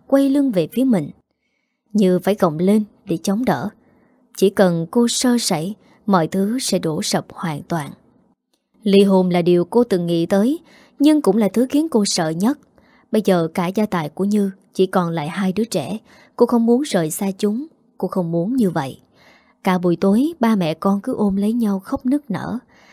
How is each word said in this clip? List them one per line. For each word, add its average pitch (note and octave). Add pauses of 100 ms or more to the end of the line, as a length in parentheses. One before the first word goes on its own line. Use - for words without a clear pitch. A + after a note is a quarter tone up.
quay C#4
lưng C#4
về F3
phía A#3+
mình. G3+ (840)
Như F#3
phải F#3+
gồng D#3+
lên G3+ (220)
để E3+
chống G#3
đỡ. C#3+ (680)
Chỉ F#3+
cần F3
cô A#3+
sơ A#3+
sẩy, F#3+ (300)
mọi F3
thứ G3
sẽ G3+
đổ E3+
sập -
hoàn D3+
toàn. D#3 (920)
Ly G3
hôn F#3+
là F3
điều F3
cô A#3
từng F3+
nghĩ E3+
tới, G#3+ (400)
nhưng D4+
cũng G3
là G#3+
thứ A#3
khiến D#4
cô A3
sợ E3
nhất. F#3+ (520)
Bây A3
giờ F3
cả F3
gia G3+
tài E3+
của -
Như G3+ (220)
chỉ F#3+
còn F#3
lại E3
hai F#3
đứa G3+
trẻ. F#3+ (380)
Cô A#3+
không A#3
muốn A#3+
rời F3
xa G3
chúng, G#3+ (320)
cô F#3+
không F3
muốn E3+
như A3+
vậy. D3 (640)
Cả F#3
buổi F3
tối, A3
ba A3+
mẹ E3+
con G3
cứ C4
ôm G3+
lấy G3+
nhau G#3+
khóc -
nức C#4
nở. F#3 (340)